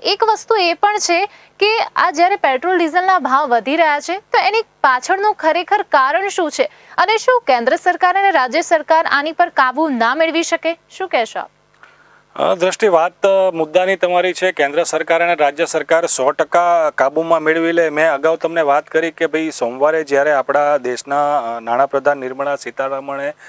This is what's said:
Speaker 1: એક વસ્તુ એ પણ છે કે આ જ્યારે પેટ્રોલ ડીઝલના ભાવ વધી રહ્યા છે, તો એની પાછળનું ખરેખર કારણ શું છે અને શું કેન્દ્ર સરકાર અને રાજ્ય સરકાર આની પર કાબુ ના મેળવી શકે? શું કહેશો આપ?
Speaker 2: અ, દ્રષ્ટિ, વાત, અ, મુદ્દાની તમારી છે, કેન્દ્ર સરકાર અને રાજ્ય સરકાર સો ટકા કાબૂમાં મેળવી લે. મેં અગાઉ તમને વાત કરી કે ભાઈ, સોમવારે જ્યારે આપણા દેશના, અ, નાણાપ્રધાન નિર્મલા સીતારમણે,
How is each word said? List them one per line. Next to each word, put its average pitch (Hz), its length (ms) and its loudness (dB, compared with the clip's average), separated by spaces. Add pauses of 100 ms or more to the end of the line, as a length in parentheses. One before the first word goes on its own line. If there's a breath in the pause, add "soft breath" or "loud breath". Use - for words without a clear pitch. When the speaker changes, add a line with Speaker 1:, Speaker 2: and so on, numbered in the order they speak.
Speaker 1:
એક - 220 -2
વસ્તુ 440 320 0
એ 349 180 0
પણ 415 240 0
છે 349 280 0 (340 loud breath)
કે 427 200 2 (160)
આ - 140 2
જ્યારે 349 260 2
પેટ્રોલ 330 420 0
ડીઝલના 359 400 0
ભાવ 269 320 0
વધી 240 260 0
રહ્યા 311 240 2
છે, 339 180 -6
તો - 200 -2
એની 427 240 0
પાછળનું 381 720 0
ખરેખર 339 480 -2
કારણ 311 460 0
શું 359 220 -2
છે - 200 -2 (280 loud breath)
અને 415 200 2
શું 494 280 2
કેન્દ્ર 247 300 2
સરકાર 359 400 0
અને 392 140 2
રાજ્ય 269 300 0
સરકાર 320 460 2
આની 294 260 -2
પર 349 160 0
કાબુ 277 400 0
ના 240 260 0
મેળવી 330 280 0
શકે? 330 360 -4 (120)
શું 381 180 -8
કહેશો 226 320 -2
આપ? - 100 -12 (800 soft breath)
Speaker 2:
અ, - 260 0
દ્રષ્ટિ, 190 340 0
વાત, 175 380 2
અ, 190 240 2
મુદ્દાની 170 460 0
તમારી 180 360 0
છે, 185 200 -2
કેન્દ્ર 151 320 0
સરકાર 160 380 0
અને 170 120 2
રાજ્ય 147 300 0
સરકાર 160 420 0
સો 135 240 0
ટકા 170 640 0
કાબૂમાં 156 480 0
મેળવી 165 300 0
લે. 170 180 2
મેં 151 220 0
અગાઉ 156 240 0
તમને 165 240 -2
વાત 147 260 0
કરી 165 240 -2
કે 165 160 -2
ભાઈ, 156 240 -4
સોમવારે 143 540 -2
જ્યારે 143 280 0
આપણા 143 440 0
દેશના, 143 600 -2
અ, 117 220 -6
નાણાપ્રધાન 135 580 0
નિર્મલા 135 380 -6
સીતારમણે, 139 800 -8 (140)